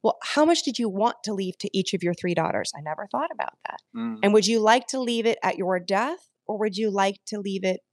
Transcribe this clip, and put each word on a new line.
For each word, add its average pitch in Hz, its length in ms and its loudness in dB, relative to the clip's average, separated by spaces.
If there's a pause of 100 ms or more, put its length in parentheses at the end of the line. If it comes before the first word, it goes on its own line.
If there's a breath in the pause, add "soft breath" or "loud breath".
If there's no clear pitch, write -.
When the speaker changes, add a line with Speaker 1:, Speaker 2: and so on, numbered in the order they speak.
Speaker 1:
"Well, - 200 2
how 302 220 4
much 330 180 4
did 254 160 -2
you 233 100 0
want 202 340 0
to 214 100 -4
leave 190 260 -4
to - 180 -4
each 185 160 0
of 175 100 -4
your 175 100 0
three 180 200 -2
daughters?" - 420 0
"I 143 60 -14
never 156 300 -8
thought 285 200 -2
about - 260 -6 (100)
that." - 120 -10 (160)
Speaker 2:
Mm. 226 280 -6
Speaker 1:
"And 208 100 6
would 208 140 6
you 226 120 2
like 226 280 4
to 262 120 -4
leave 233 260 -2
it 233 180 2
at 185 140 0
your 185 220 0
death, 208 500 -2 (180)
or 208 100 -6
would 208 200 -2
you 220 120 0
like 196 280 2 (100)
to 214 120 -8
leave 190 240 -4
it 190 180 0 (120)